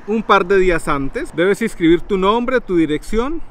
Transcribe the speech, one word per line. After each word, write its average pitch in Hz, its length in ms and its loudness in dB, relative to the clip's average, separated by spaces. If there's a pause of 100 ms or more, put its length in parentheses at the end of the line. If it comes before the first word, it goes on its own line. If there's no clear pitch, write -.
un 214 160 -2
par 190 220 4
de 196 140 2
días 175 280 2
antes. 143 480 -4
Debes 185 260 0
inscribir 175 380 2
tu 196 180 -4
nombre, 240 440 0
tu 185 160 -2
dirección, 208 720 -2